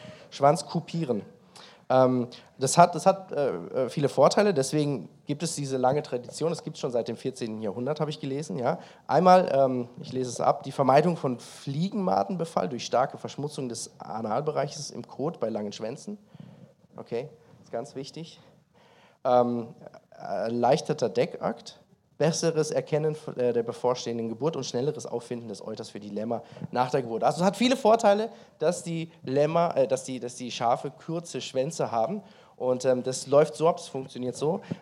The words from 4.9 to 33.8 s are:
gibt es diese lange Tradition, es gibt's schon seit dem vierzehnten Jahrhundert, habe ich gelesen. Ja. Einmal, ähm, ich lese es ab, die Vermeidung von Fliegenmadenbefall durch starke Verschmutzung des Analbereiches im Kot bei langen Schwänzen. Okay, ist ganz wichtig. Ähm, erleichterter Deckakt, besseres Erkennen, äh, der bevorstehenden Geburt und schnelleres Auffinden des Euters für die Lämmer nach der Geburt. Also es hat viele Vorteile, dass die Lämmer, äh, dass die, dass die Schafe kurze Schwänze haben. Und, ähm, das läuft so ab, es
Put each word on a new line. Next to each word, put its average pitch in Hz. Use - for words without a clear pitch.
gibt 147
es 165
diese 135
lange 131
Tradition, 131
es 160
gibt's -
schon 147
seit 117
dem 113
vierzehnten 113
Jahrhundert, 123
habe 156
ich 151
gelesen. 139
Ja. 131
Einmal, 180
ähm, 131
ich -
lese 127
es 117
ab, 143
die 139
Vermeidung 151
von 127
Fliegenmadenbefall 185
durch 117
starke 123
Verschmutzung 135
des -
Analbereiches 139
im 120
Kot 147
bei 113
langen 104
Schwänzen. 139
Okay, 123
ist -
ganz 120
wichtig. 139
Ähm, 120
erleichterter 120
Deckakt, -
besseres 156
Erkennen, 151
äh, 123
der 113
bevorstehenden 117
Geburt 127
und 135
schnelleres 123
Auffinden 117
des 101
Euters 110
für -
die 104
Lämmer 113
nach 123
der 143
Geburt. 113
Also 143
es 175
hat 190
viele 247
Vorteile, 220
dass 165
die 165
Lämmer, 151
äh, 131
dass 127
die, 127
dass 123
die 120
Schafe 135
kurze 165
Schwänze 131
haben. 117
Und, 127
ähm, 127
das 127
läuft 147
so 156
ab, 175
es -